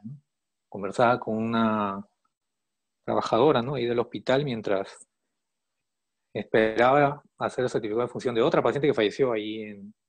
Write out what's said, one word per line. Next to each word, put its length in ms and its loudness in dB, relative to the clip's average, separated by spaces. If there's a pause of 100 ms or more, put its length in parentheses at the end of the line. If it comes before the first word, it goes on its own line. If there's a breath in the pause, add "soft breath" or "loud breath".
¿no? 180 -16 (480)
Conversaba 500 0
con 180 -6
una 680 -2 (960)
trabajadora, 600 2
¿no? 100 -6
Ahí 140 -2
del 100 -2
hospital 480 -2
mientras 500 -4 (1400)
esperaba 920 2 (160)
hacer 240 -4
el 80 -2
certificado 300 -2
de 100 -4
función 240 -4
de 80 4
otra 180 2
paciente 240 0
que 80 4
falleció 380 0
ahí 320 -6
en 280 -16 (180)